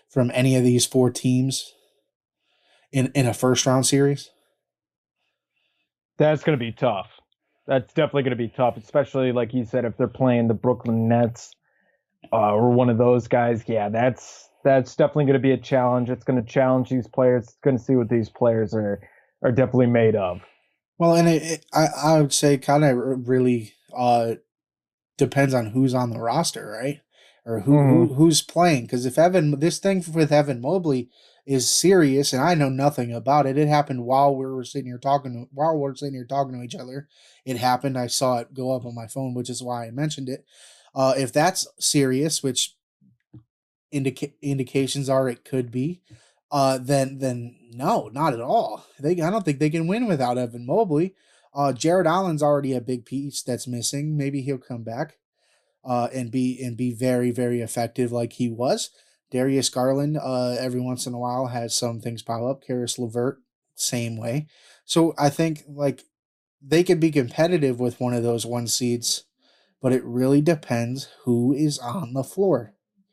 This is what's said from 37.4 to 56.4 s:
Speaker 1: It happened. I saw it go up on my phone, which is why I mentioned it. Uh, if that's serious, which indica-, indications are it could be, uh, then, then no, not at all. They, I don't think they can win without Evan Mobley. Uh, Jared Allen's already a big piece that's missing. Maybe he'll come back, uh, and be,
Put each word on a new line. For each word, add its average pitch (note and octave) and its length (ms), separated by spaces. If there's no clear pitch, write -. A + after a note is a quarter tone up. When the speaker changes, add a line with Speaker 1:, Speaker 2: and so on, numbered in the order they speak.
Speaker 1:
It C3 120
happened. B2+ 420
I B2 80
saw B2+ 320
it A#2+ 160
go C3 220
up A#2 100
on A#2+ 80
my A#2 140
phone, C3 260
which B2 160
is B2+ 100
why A#2+ 260
I A2+ 40
mentioned C#3 380
it. C3 160
Uh, C3+ 220
if C3+ 160
that's E3 340
serious, C#3 640
which - 320
indica-, C#3 500
indications C3+ 680
are C3 200
it A#2+ 160
could B2 280
be, C#3+ 280
uh, C3+ 260
then, C3+ 400
then B2 380
no, E3 400
not C#3+ 220
at A#2 60
all. C#3 460
They, E3+ 200
I D#3+ 100
don't G#3 140
think C#3 140
they D3+ 120
can E3 180
win A#3 180
without B2+ 320
Evan A#2+ 260
Mobley. F3 520
Uh, C#3+ 200
Jared D#3+ 340
Allen's E3 360
already C#3+ 320
a B2 60
big A#2+ 240
piece C#3 380
that's B2 240
missing. C#3+ 500
Maybe C#3 260
he'll C3+ 160
come A#2 260
back, B2 340
uh, B2 300
and B2 160
be, B2+ 320